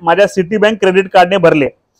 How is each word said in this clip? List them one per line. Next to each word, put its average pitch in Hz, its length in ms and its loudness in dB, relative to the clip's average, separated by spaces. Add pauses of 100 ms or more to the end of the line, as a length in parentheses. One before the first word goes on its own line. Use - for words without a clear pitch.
माझ्या 170 240 2
सिटी 190 300 -4
बँक 208 240 -2
क्रेडिट 190 280 0
कार्डने 185 280 2
भरले 160 320 0 (320)